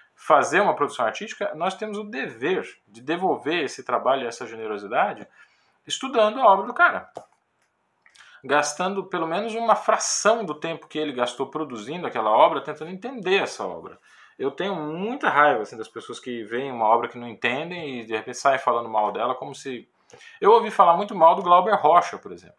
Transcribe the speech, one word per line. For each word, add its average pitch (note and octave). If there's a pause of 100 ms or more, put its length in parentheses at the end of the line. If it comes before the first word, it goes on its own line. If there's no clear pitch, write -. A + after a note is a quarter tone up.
(140)
fazer C#3+
uma F#3
produção C3
artística, -
nós F3
temos G#3+
o G#3+
dever F#3 (220)
de A2
devolver E3
esse B2+
trabalho B2+
e A#2+
essa A#2
generosidade A2 (580)
estudando A#3
a B3+
obra G3
do A#3
cara. - (1300)
Gastando F3+
pelo E3
menos G#3
uma A3+
fração -
do D#3+
tempo E3
que D#3
ele D3+
gastou B2
produzindo C3+
aquela A2
obra, D3
tentando D#3
entender F#3+
essa -
obra. E2 (400)
Eu C3+
tenho F#3
muita F3+
raiva, C#3+
assim, G#2
das A2
pessoas A2+
que A#2
veem B2
uma A#2
obra A#2
que B2
não A#2+
entendem C#3
e A2
de A2
repente B2
saem C3+
falando A#2
mal G#2+
dela, A#2
como C#3+
se... B2+ (540)
Eu F#3
ouvi A3
falar F3
muito G3+
mal F3
do G3
Glauber F3+
Rocha, D#3
por F#2
exemplo. F2